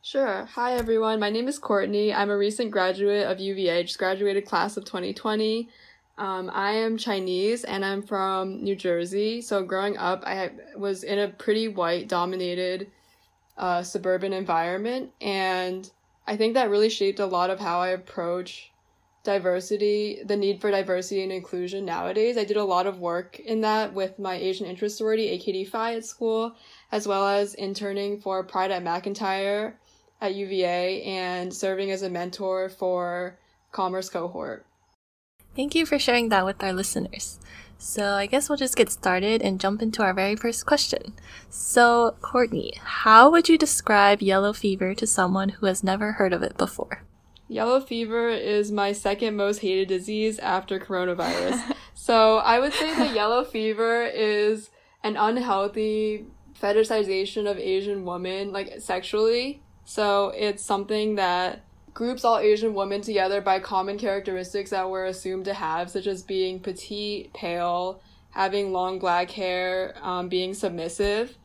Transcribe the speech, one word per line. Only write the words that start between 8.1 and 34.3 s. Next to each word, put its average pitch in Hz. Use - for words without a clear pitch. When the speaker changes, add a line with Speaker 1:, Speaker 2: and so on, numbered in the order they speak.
Speaker 1:
New 196
Jersey. 190
So 202
growing 190
up, 185
I 190
was 196
in 202
a 202
pretty 220
white-dominated, 180
uh, 180
suburban 185
environment, 196
and 190
I 208
think 220
that 240
really 214
shaped 196
a 202
lot 180
of 190
how 175
I 180
approach 185
diversity, 202
the 202
need 202
for 208
diversity 190
and 190
inclusion 185
nowadays. 190
I 208
did 208
a 208
lot 185
of 190
work 175
in 220
that 214
with 190
my 190
Asian 190
interest 208
sorority, 220
A 180
K 185
D 190
Phi 226
at 226
school, 226
as 208
well 196
as 202
interning 202
for 190
Pride 190
at 180
McIntyre 196
at 196
U 196
V 190
A 180
and 180
serving 190
as 190
a 190
mentor 185
for 180
Commerce 185
cohort. 170